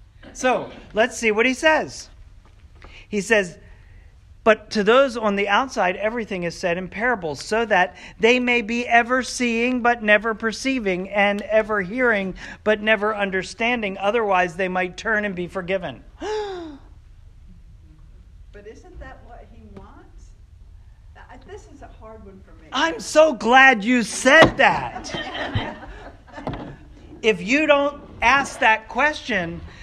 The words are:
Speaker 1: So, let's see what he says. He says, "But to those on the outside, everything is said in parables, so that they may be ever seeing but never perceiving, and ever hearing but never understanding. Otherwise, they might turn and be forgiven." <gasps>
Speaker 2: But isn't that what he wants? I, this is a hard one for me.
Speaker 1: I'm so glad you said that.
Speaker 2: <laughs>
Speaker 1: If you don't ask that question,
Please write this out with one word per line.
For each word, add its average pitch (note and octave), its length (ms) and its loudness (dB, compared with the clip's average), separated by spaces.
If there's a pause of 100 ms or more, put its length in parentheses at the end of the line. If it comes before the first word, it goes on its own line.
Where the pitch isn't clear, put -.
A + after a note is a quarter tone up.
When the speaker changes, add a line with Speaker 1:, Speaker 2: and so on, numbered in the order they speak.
(340)
Speaker 1:
So, G#3+ 380 -2 (240)
let's A#3+ 200 0
see A3+ 160 0
what A3 140 2
he B3+ 80 2
says. C4 560 0 (960)
He G#3 140 -4
says, F#3+ 380 0 (840)
"But G#3+ 280 2
to G#3+ 120 0
those A#3+ 320 4
on G#3+ 200 -2
the G3+ 120 -2
outside, G3+ 480 0
everything G#3 460 -6
is E3+ 160 -6
said F3 220 -2
in F#3 80 -8
parables, F#3 580 -4
so A3+ 200 0
that F#3+ 300 2 (240)
they B3 200 6
may A#3+ 240 0
be A#3 240 -4
ever A#3+ 340 4
seeing A#3+ 640 -2
but A#3+ 180 2
never G#3+ 320 2
perceiving, G#3+ 800 -4
and G3+ 320 0
ever G#3+ 400 0
hearing G#3 500 -2 (300)
but G#3+ 180 0
never G#3+ 340 2
understanding. G3+ 840 -4
Otherwise, G3 560 0
they F#3 120 -2
might F#3 300 -4
turn G#3 260 -2
and G3+ 120 -6
be F3 100 -6
forgiven." E3+ 580 -6 (160)
<gasps> F#4 600 -8 (1700)
Speaker 2:
But G3+ 160 -20
isn't E4+ 340 -20
that C4 260 -18
what A3+ 240 -20
he A3+ 160 -20 (100)
wants? - 540 -20 (840)
I, - 300 -20
this F#4+ 260 -18
is - 120 -20
a A3+ 60 -20 (100)
hard A3 260 -20
one G3 180 -20
for - 100 -20
me. - 180 -20
Speaker 1:
I'm D4 300 -2
so D#4 320 6
glad A#3+ 500 6
you B3 180 2
said D4 560 6
that. - 560 -2 (720)
Speaker 2:
<laughs> - 60 -16 (1300)
Speaker 1:
If G3+ 160 2
you C4 240 0
don't C#4+ 380 2 (180)
ask C4 380 2
that A3 280 2
question, G#3+ 720 -2 (240)